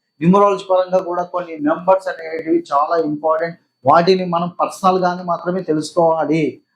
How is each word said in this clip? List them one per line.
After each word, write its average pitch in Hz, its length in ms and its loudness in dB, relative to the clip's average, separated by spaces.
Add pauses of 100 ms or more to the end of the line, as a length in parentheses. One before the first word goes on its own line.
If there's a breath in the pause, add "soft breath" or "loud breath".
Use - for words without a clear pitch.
(220)
న్యూమరాలజీ 196 480 4
పరంగా 185 280 2
కూడా 175 240 -2
కొన్ని 175 300 -8
నెంబర్స్ 175 560 0
అనేటివి 160 640 -4
చాలా 156 240 0
ఇంపార్టెంట్. 160 640 -2 (260)
వాటిని 175 400 4
మనం 175 260 -4 (100)
పర్సనల్ 185 380 0
గానే 180 240 -2
మాత్రమే 180 400 -4
తెలుసుకోవాలి. 156 960 0 (160)